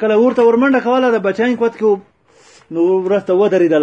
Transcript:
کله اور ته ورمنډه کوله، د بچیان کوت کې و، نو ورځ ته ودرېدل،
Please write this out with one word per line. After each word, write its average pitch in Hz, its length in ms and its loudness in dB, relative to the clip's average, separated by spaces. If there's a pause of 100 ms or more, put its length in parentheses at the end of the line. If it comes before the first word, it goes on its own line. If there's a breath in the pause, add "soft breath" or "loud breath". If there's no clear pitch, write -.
کله 220 140 -2
اور 240 180 2
ته 247 160 0
ورمنډه 247 360 2
کوله، 254 280 0
د 214 160 -2
بچیان 226 280 -2
کوت 226 200 -2
کې 214 80 -4
و، 208 120 2 (800 soft breath)
نو 165 60 -4 (260)
ورځ 196 220 -2
ته 185 120 0
ودرېدل، 175 420 2